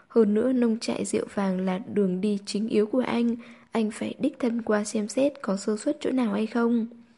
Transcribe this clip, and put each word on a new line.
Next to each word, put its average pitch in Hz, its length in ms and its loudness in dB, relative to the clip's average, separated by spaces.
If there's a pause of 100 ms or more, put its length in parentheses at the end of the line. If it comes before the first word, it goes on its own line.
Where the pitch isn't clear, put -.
Hơn 208 260 4
nữa 240 180 2
nông 233 260 2
trại - 260 -4
rượu 214 300 -2
vàng 190 260 0
là 185 200 -2 (140)
đường 185 260 2
đi 208 260 0
chính 220 220 -2
yếu 214 180 4
của 254 200 0
anh. 233 300 0 (360)
Anh 220 180 0
phải 220 280 -6
đích - 200 -2
thân 233 240 -2
qua 208 220 0
xem 208 240 -2
xét 277 240 0 (100)
có 190 140 -2
sơ 214 200 -2
suất 294 240 -2
chỗ - 100 -2
nào 247 220 0
hay 214 140 0
không. 233 400 2 (320)